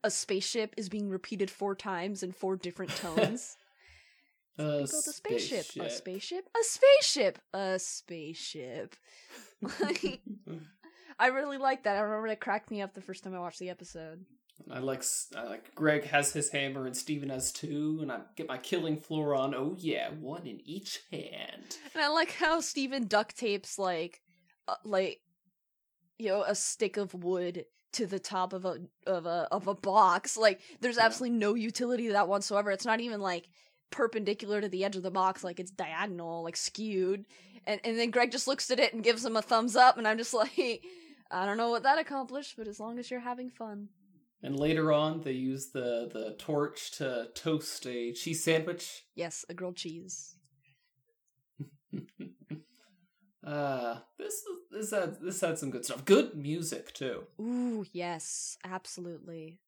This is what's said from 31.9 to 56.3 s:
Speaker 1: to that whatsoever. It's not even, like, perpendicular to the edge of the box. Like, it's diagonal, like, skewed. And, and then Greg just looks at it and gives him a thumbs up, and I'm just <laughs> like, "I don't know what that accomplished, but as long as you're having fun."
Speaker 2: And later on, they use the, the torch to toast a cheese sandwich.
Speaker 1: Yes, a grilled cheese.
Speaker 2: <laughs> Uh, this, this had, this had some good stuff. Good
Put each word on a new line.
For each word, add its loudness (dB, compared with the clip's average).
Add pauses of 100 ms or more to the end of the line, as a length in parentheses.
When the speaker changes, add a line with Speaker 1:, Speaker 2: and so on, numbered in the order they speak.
Speaker 1:
to 2
that 6
whatsoever. 2
It's -2
not 4
even, -4
like, -2 (440)
perpendicular 0
to -2
the 0
edge -2
of -4
the -2
box. 2
Like, -6
it's -8
diagonal, -4
like, -6
skewed. 0 (400)
And, -2
and 0
then 2
Greg 4
just -2
looks 0
at 4
it 6
and -4
gives 4
him 0
a 4
thumbs 2
up, 12
and 2
I'm 4
just -4
<laughs> -2
like, 2 (480)
"I 0
don't 0
know 2
what 0
that 8
accomplished, -6
but -8
as -10
long -8
as -10
you're -6
having -8
fun." -12 (540)
Speaker 2:
And -4
later 4
on, 4
they -4
use -4
the, -2
the -6
torch -2
to -2
toast -2
a -4
cheese -4
sandwich. 0 (100)
Speaker 1:
Yes, -6
a -10
grilled -8
cheese. -12 (1200)
Speaker 2:
<laughs> -12 (1400)
Uh, -2 (180)
this, -8 (260)
this -6
had, 0
this -6
had 0
some -4
good -6
stuff. -6
Good 6